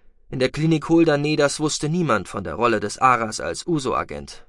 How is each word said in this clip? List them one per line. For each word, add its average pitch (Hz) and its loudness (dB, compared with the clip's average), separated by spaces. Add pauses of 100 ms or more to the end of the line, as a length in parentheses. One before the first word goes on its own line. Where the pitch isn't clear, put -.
(280)
In 139 -6
der 165 2
Klinik 156 0
Holdanedas 151 4
wusste 151 -2
niemand 143 0
von 95 -8
der 80 -8
Rolle 110 2
des 104 -6
Aras 113 2
als 80 -6
Uso-Agent, 76 -4